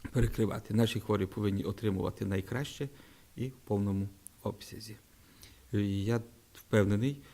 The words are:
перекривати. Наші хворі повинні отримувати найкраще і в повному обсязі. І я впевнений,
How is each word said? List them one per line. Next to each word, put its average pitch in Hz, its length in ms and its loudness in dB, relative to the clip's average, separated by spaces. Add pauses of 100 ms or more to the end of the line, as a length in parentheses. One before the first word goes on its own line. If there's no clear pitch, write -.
(120)
перекривати. 110 640 0
Наші 110 260 4
хворі 101 260 2
повинні 98 380 0
отримувати 98 600 -2
найкраще 117 640 -4 (480)
і 127 120 -4
в 131 40 -8 (120)
повному 101 440 0 (340)
обсязі. 107 540 -10 (760)
І 98 320 2
я 117 160 2 (340)
впевнений, 110 680 2 (120)